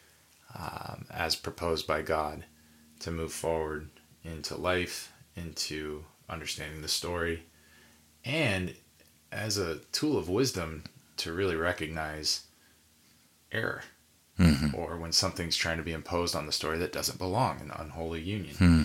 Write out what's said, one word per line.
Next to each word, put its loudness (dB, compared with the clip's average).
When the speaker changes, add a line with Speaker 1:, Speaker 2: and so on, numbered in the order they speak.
Speaker 1:
um, -10
as 0
proposed -2
by 2
God 0
to -6
move -2
forward -2
into -8
life, 0
into -6
understanding -8
the -4
story, -2
and 0
as -2
a 0
tool 2
of 0
wisdom 0
to -4
really 2
recognize -2
error -2
Speaker 2:
Mm-hmm. 8
Speaker 1:
or -4
when -4
something's 2
trying 0
to -4
be -4
imposed 0
on -2
the -4
story 0
that -2
doesn't -2
belong, 0
an -10
unholy -6
union, -4
Speaker 2:
Hmm. 10